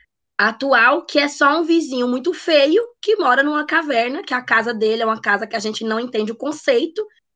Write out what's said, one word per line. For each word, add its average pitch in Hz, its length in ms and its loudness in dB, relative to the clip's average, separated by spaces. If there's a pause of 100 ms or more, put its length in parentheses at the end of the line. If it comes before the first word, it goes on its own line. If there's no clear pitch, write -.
(380)
atual, 247 680 2
que - 140 0
é 285 80 0
só 294 320 2
um 349 40 0
vizinho 285 440 0
muito 254 260 -2
feio 311 480 2 (200)
que 415 160 2
mora 269 260 2
numa 294 220 -2
caverna, 294 580 -2
que - 100 -8
a 247 80 -4
casa 233 320 -2
dele 220 280 0
é 226 40 0
uma 220 140 -2
casa 208 280 -2
que 214 80 -8
a 220 40 -4
gente 214 240 -6
não 220 160 -2
entende 226 320 -4
o 226 60 -8
conceito. 294 680 -2 (300)